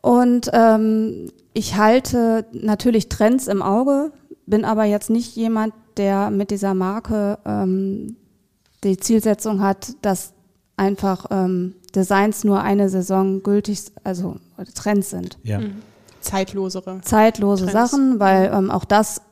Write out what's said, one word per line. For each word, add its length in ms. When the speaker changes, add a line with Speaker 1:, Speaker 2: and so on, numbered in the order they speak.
Speaker 1:
Und, 520
ähm, 760
ich 240
halte 760
natürlich 580
Trends 380
im 140
Auge, 500
bin 200
aber 180
jetzt 260
nicht 260
jemand, 380
der 320
mit 220
dieser 220
Marke, 720
ähm, 720
die 140
Zielsetzung 640
hat, 400
dass 320
einfach, 560
ähm, 440
Designs 480
nur 180
eine 280
Saison 540
gültig, 420
also 340
Trends 360
sind. 320
Speaker 2:
Ja. 160
Speaker 3:
Mhm. 160
Zeitlosere 800
Speaker 1:
Zeitlose 680
Speaker 3:
Trends. 240
Speaker 1:
Sachen, 280
weil, 300
Speaker 3:
Mhm. 160
Speaker 1:
ähm, 60
auch 140
das 360